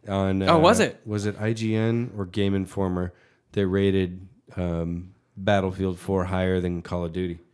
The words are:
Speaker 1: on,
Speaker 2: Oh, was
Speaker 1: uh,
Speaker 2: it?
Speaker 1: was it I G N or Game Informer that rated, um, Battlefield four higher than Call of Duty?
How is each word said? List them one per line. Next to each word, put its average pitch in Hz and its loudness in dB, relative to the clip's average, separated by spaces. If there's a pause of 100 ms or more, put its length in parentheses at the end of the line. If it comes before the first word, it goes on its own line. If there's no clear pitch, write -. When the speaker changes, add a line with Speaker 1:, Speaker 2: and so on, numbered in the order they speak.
Speaker 1:
on, 95 0
Speaker 2:
Oh, 151 4
was 190 6
Speaker 1:
uh, 175 4
Speaker 2:
it? - -6
Speaker 1:
was 104 -2
it 101 -4
I 110 0
G 110 -2
N 117 0
or 98 -4
Game 98 0
Informer 92 -2 (380)
that 101 0
rated, 95 0 (300)
um, 87 -4 (240)
Battlefield 95 0
four 95 0
higher 92 0
than 87 -4
Call 87 -6
of 82 -8
Duty? 87 -4 (160)